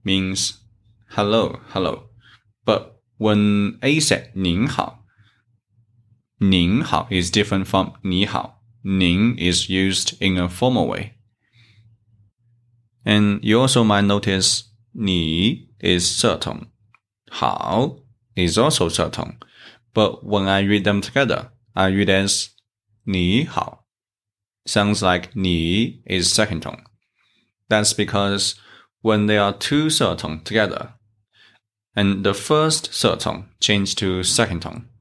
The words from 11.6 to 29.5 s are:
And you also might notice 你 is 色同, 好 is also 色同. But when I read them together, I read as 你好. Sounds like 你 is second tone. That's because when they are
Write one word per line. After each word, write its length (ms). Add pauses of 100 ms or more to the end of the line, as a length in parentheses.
And 380
you 180
also 240
might 220
notice 600 (260)
你 800 (100)
is 260
色 320
同, 340 (600)
好 720 (320)
is 220
also 320
色 200
同. 300 (540)
But 300
when 240
I 140
read 220
them 180
together, 500 (220)
I 160
read 200
as 400 (540)
你 420
好. 420 (800)
Sounds 360
like 320
你 720
is 260
second 300
tone. 220 (840)
That's 260
because 600 (460)
when 240
they 120
are 200